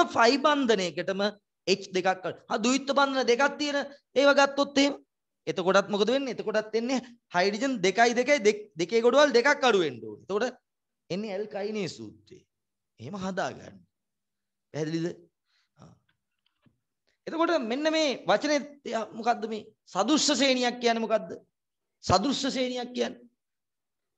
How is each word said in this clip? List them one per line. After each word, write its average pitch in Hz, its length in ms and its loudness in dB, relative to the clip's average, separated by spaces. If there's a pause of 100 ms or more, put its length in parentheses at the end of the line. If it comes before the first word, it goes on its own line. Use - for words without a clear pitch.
ෆයි 240 300 4
බන්ධනයකටම 196 840 0 (460)
H 196 220 -2
දෙකක් 185 180 -2
අඩු. 185 360 -2
හා 226 140 -4
ද්විත්ව 262 380 0
බන්ධන 269 320 0
දෙකක් 240 160 -2 (120)
තියෙන 294 220 -4 (340)
ඒවා 277 260 4
ගත්තොත් 277 400 2
එහෙම. 277 180 2 (520)
එතකොටත් 185 420 0
මොකද 208 200 8
වෙන්නේ? 262 260 0
එතකොටත් 214 400 -2
එන්නේ 240 240 -2 (280)
හයිඩ්‍රජන් 202 520 0
දෙකයි 233 340 4
දෙකයි 254 260 2
දෙක, 208 200 2 (140)
දෙකේ 175 280 0
ගොඩවල් 269 300 6
දෙකක් 262 320 4
අඩු 226 160 4
වෙන්න 135 200 -2
ඕනේ. 110 220 -14
එතකොට 226 380 -6 (500)
එන්නේ 202 240 -8
ඇල්කයිනේ 208 560 -6
සූත්‍රය. - 500 -18 (600)
එහෙම 135 160 -14
හදාගන්න. 135 640 -8 (960)
පැහැදිලිද? 160 340 -6 (680)
ආ. - 160 -20 (1300)
එතකොට 330 340 -2
මෙන්න 254 260 -4
මේ 311 220 0 (140)
වචනේ 269 360 0 (240)
ය-, 226 280 -6
මොකද්ද 226 360 -4
මේ? 214 200 -10 (160)
සදුෂ්‍ය 277 520 0
ශ්‍රේණියක් 247 440 0
කියන්නේ 226 260 0
මොකද්ද? 208 260 -2 (720)
සදුෂ්‍ය 233 460 0
ශ්‍රේණියක් 247 420 -6
කියන්නේ 240 380 -8 (880)